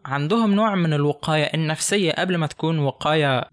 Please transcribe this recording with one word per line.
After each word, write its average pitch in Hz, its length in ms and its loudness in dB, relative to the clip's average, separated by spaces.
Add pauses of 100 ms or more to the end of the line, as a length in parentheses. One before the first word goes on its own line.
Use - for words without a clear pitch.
عندهم 170 500 0
نوع 208 200 2
من 170 180 2
الوقاية 147 600 0
النفسية 160 580 0
قبل 180 240 -2
ما 156 100 0
تكون 160 320 -2
وقاية 143 760 0